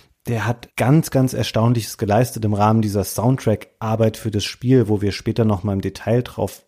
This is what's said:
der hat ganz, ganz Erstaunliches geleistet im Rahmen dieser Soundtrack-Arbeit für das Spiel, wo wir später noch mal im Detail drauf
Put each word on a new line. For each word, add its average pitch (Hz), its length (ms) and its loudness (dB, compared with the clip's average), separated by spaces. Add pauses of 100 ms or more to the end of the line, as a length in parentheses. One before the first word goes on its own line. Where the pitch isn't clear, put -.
(280)
der 113 180 -4
hat - 300 -6
ganz, 135 340 4
ganz 131 240 0
Erstaunliches 117 640 0
geleistet 110 460 0
im 107 100 0
Rahmen 107 260 4
dieser 104 220 0
Soundtrack-Arbeit 110 1120 -2
für - 140 -6
das 101 140 -2
Spiel, 123 420 2
wo 104 160 0
wir 101 80 0
später 113 340 -2
noch 101 200 0
mal 101 80 -2
im 98 80 -2
Detail 104 420 -2
drauf - 460 -8